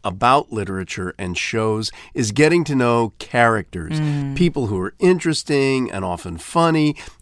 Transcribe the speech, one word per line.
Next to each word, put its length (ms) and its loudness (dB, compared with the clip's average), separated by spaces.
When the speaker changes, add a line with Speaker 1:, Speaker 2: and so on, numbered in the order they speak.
Speaker 1:
about 480 2
literature 680 -6
and 200 -6
shows 520 -2
is 200 -2
getting 320 4
to 100 -2
know 440 2
characters, 840 0
Speaker 2:
Mm. 340 -2
Speaker 1:
people 320 2
who 140 -2
are 180 -6
interesting 920 2
and 120 -6
often 340 -6
funny, 580 2